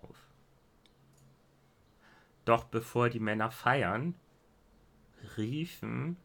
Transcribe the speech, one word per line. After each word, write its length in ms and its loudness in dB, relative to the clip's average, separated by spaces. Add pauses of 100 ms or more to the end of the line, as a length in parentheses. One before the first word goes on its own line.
auf. 140 -20 (2250)
Doch 180 6
bevor 480 0
die 80 -4
Männer 320 0
feiern, 640 2 (1200)
riefen 880 -4